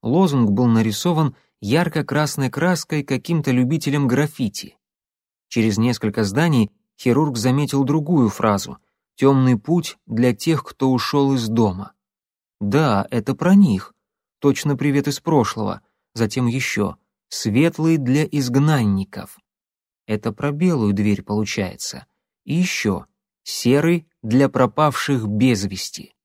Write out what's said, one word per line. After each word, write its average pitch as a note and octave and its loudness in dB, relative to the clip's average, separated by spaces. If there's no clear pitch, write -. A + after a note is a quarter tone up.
Лозунг C3+ 2
был B2 2
нарисован A#2 0
ярко-красной D3 -2
краской D#3+ -2
каким-то D3 -4
любителем C3+ 0
граффити. C3 -4
Через A2 0
несколько A2+ -2
зданий A#2 2
хирург C3 0
заметил C#3 0
другую C#3+ 2
фразу: G2+ -2
«Тёмный C3 4
путь E3 -4
для A#2+ 0
тех, D#3 -2
кто - -2
ушёл C#3 0
из A#2 -2
дома». G#2+ 0
Да, G#2 0
это B2 -4
про F3+ 2
них. D#3 4
Точно C#3+ 0
привет C#3+ -2
из C#3+ -6
прошлого. A2+ -2
Затем A#2 -2
ещё: A#2 -4
«Светлый D#3 0
для C#3 0
изгнанников». B2 0
Это G#2+ -4
про C#3+ -4
белую D3 0
дверь G2+ 0
получается. - -6
И C#3+ -4
ещё: E3 -2
«Серый D#3+ 0
для B2+ 4
пропавших C3 0
без G#2+ 2
вести». - -10